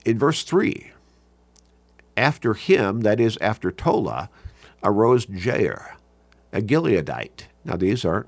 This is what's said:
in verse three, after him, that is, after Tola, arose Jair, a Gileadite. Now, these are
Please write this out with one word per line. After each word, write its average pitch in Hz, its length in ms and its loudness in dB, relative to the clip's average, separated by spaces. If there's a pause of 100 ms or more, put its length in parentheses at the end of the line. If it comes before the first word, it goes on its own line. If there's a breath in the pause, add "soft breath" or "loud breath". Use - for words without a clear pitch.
in 113 120 0
verse 143 260 0
three, - 480 -2 (1200)
after 123 380 2
him, 113 480 2
that 107 180 2
is, 117 220 2
after 95 300 -2
Tola, 85 580 -2 (540 loud breath)
arose 117 420 4
Jair, 95 640 -4 (600)
a 98 100 -2
Gileadite. 101 800 -2 (200)
Now, - 120 -6
these 95 300 0
are 87 220 0